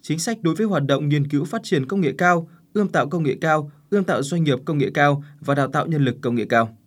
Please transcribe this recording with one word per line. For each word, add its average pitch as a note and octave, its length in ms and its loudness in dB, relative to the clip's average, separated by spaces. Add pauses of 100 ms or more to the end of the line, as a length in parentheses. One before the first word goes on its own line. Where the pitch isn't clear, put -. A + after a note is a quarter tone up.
chính D#3 180 -4
sách A3+ 220 -4
đối D#3+ 140 0
với A3 120 0
hoạt E3+ 180 0
động C#3 240 0
nghiên C#3+ 180 2
cứu D3 180 -2
phát A3+ 180 -6
triển C#3+ 220 0
công G3 160 -2
nghệ D3+ 160 0
cao, F3 320 2 (240)
ươm G3+ 140 2
tạo D3 220 0
công E3 140 -2
nghệ C#3+ 180 0
cao, D#3 300 0 (180)
ươm G3+ 140 2
tạo C#3 200 0
doanh E3 200 0
nghiệp C#3 220 2
công D#3+ 120 -2
nghệ B2 160 0
cao C#3+ 300 2 (160)
và C#3 160 -2
đào C#3 120 0
tạo C#3 200 -2
nhân D3 180 2
lực A#2+ 160 0
công A#2+ 140 -2
nghệ A#2 140 -2
cao. A2+ 380 2